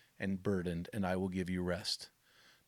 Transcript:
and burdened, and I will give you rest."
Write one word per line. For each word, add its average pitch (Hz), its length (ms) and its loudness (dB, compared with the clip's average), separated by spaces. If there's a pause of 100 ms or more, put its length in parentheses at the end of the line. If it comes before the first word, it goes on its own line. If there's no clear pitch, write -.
(200)
and 95 220 0
burdened, 87 520 2
and 98 120 0
I 92 100 2
will 95 140 2
give 92 200 -2
you 92 120 0
rest." 87 480 -2 (580)